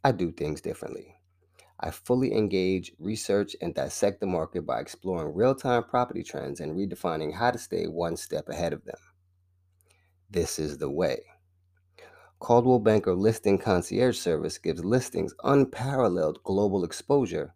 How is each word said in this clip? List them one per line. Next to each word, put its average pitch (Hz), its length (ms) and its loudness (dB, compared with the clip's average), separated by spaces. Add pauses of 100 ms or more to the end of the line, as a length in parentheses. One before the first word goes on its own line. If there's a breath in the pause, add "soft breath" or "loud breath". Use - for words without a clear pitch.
I 135 100 4
do 90 200 0
things 76 300 -4
differently. - 540 -10 (600 soft breath)
I - 120 -4
fully - 440 0
engage, 92 640 2
research, 101 640 -2
and 85 140 -4
dissect 92 460 -2
the 101 60 -2
market 85 400 -4
by 60 140 -2
exploring 80 540 -6
real-time 123 500 2
property - 380 -2
trends 69 380 -10
and 78 160 -6
redefining 85 580 -4
how 117 160 2
to 117 80 -6
stay 85 280 -4
one 85 300 -4
step - 320 -6
ahead 80 260 -2
of 71 100 -12
them. - 140 -14 (1300)
This 85 280 -2
is 73 180 -4
the 71 140 -4
way. 73 340 -2 (1120 loud breath)
Coldwell 120 420 6
Banker 104 340 4
Listing 98 440 4
Concierge 101 600 2
Service 78 400 -2
gives 80 260 -4
listings - 580 -2
unparalleled 127 1000 2
global 98 420 2
exposure 85 720 -2